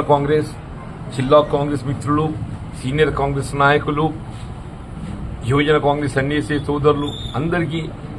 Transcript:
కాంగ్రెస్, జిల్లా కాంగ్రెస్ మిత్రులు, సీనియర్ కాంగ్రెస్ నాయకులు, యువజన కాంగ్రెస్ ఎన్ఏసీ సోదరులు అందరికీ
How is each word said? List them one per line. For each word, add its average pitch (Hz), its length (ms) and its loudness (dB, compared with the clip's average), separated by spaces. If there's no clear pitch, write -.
కాంగ్రెస్, 147 380 2
జిల్లా 139 240 6
కాంగ్రెస్ 143 360 -2
మిత్రులు, 147 360 0
సీనియర్ 143 400 2
కాంగ్రెస్ 139 320 -2
నాయకులు, 147 420 4
యువజన 147 340 4
కాంగ్రెస్ 143 380 2
ఎన్ఏసీ 147 340 0
సోదరులు 147 420 2
అందరికీ 165 440 -2